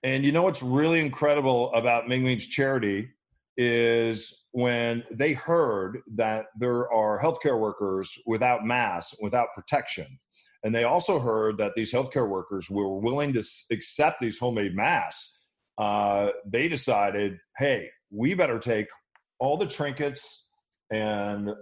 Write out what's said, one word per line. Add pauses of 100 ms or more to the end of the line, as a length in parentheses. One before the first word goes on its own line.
And
you
know
what's
really
incredible
about
Ming
Ming's
charity (480)
is (180)
when
they
heard (160)
that (120)
there
are
healthcare
workers
without
masks,
without
protection. (460)
And
they
also
heard
that
these
healthcare
workers
were
willing
to
s-,
accept
these
homemade
masks. (400)
Uh, (160)
they
decided, (200)
"Hey, (220)
we
better
take (520)
all
the
trinkets (440)
and (120)